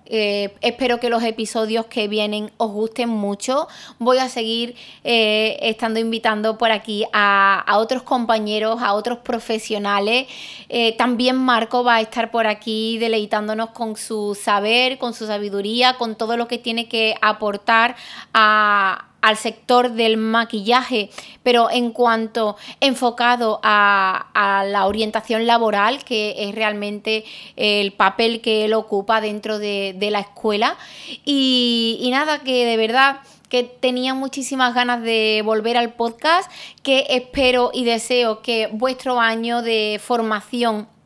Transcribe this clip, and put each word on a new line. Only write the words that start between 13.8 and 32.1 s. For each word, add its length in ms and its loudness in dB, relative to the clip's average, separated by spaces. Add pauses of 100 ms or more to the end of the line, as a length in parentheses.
su 440 -6
saber, 560 2
con 160 -4
su 140 -10
sabiduría, 720 0
con 180 -4
todo 220 -2
lo 100 -2
que 100 -4
tiene 300 -6
que 340 0
aportar 760 2 (360)
a, 760 4 (120)
al 160 4
sector 540 0
del 260 2
maquillaje, 920 0 (320)
pero 300 4
en 200 0
cuanto 680 0 (220)
enfocado 840 2
a, 720 4
a 300 2
la 200 0
orientación 640 0
laboral, 560 2
que 320 -4 (120)
es 60 -8
realmente 720 -4 (300)
el 380 0
papel 480 2
que 240 0
él 100 2
ocupa 460 0
dentro 360 -6
de, 400 -4
de 140 -2
la 80 0
escuela. 580 -2 (480)
Y, 760 2
y 100 0